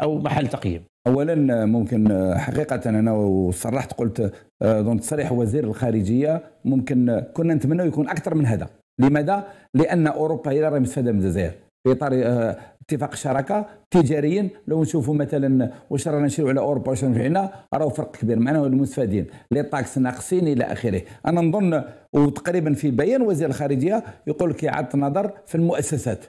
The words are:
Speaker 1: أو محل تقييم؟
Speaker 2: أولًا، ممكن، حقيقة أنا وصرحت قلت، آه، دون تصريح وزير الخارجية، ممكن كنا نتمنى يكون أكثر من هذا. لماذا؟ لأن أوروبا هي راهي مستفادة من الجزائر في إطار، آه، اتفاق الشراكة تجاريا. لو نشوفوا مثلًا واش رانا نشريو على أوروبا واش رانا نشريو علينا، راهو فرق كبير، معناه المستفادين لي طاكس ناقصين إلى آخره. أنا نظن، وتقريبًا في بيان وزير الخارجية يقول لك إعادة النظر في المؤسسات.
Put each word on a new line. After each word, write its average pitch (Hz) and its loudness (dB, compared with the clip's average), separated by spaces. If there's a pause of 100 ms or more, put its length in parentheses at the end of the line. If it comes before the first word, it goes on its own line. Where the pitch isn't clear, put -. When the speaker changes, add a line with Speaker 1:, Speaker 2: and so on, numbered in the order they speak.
Speaker 1:
أو 151 0
محل 147 -2
تقييم؟ 92 -4 (260)
Speaker 2:
أولًا، 135 2
ممكن، 107 2
حقيقة 135 -2
أنا 110 2
وصرحت 101 0
قلت، 110 -2 (280)
آه، 107 4
دون 113 0
تصريح 147 -4
وزير 120 0
الخارجية، 117 0 (220)
ممكن 127 2 (100)
كنا 165 0
نتمنى 156 0
يكون 151 -2
أكثر 165 -4
من 151 2
هذا. 113 0 (320)
لماذا؟ 151 2 (260)
لأن 160 2
أوروبا 156 -2
هي 151 2
راهي 151 2
مستفادة 123 0
من 104 2
الجزائر 90 0 (320)
في 131 4
إطار، 131 0
آه، 120 0 (240)
اتفاق 143 -4
الشراكة 143 -2 (260)
تجاريا. 160 2 (180)
لو 156 0
نشوفوا 147 0
مثلًا 135 0 (180)
واش 147 -4
رانا 147 0
نشريو 139 0
على 135 2
أوروبا 131 -2
واش 131 -2
رانا 131 2
نشريو 113 0
علينا، 190 0 (220)
راهو 147 0
فرق - -6
كبير، 113 0
معناه 143 2
المستفادين 127 0 (260)
لي 139 0
طاكس - -6
ناقصين 147 0
إلى 135 0
آخره. 101 -4 (240)
أنا 170 2
نظن، 170 2 (300)
وتقريبًا 147 2
في 143 0
بيان 196 2
وزير 165 2
الخارجية 143 0 (240)
يقول 160 0
لك - -4
إعادة 135 -2
النظر 143 0 (140)
في - -6
المؤسسات. 156 0